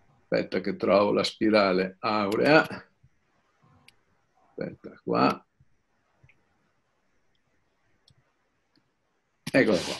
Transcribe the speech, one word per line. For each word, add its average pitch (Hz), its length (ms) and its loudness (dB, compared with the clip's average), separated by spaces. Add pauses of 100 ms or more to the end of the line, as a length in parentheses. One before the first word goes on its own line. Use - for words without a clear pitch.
(220)
Aspetta - 380 -4
che 95 160 -6
trovo 104 360 2
la 104 120 0
spirale 98 760 0
aurea. 113 640 2 (1800)
Aspetta - 520 -12
qua. - 440 -2 (4000)
Eccola 110 280 2
qua. - 220 -8